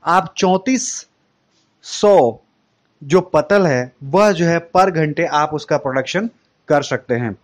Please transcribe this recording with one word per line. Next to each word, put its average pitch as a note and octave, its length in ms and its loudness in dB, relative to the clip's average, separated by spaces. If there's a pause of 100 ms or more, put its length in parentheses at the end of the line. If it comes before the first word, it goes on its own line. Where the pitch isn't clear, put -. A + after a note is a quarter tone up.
आप E3+ 300 0
चौंतीस F#3+ 680 -2 (760)
सौ E3+ 560 2 (640)
जो D3+ 160 2
पतल F#3 460 0
है B2+ 260 -2 (120)
वह F#3+ 280 2
जो F3 120 -2
है E3+ 320 -2
per F#3+ 140 4
घंटे D#3+ 340 -2
आप D3+ 300 -2
उसका D3+ 220 -4
प्रोडक्शन C#3+ 540 -4 (380)
कर D3 140 2
सकते B2+ 320 -6
हैं। A#2 300 -4